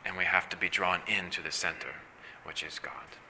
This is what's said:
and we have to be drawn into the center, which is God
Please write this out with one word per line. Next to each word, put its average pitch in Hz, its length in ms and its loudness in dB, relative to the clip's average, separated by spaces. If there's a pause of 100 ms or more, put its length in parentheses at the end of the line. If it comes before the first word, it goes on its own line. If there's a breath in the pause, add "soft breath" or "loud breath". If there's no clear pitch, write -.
and 95 120 -2
we 92 80 4
have 90 260 6
to 98 60 -2
be 92 120 2
drawn 90 380 4
into 92 360 0
the 78 100 -4
center, - 420 -2 (500 loud breath)
which 80 180 -4
is 78 160 -6
God - 380 -8 (140)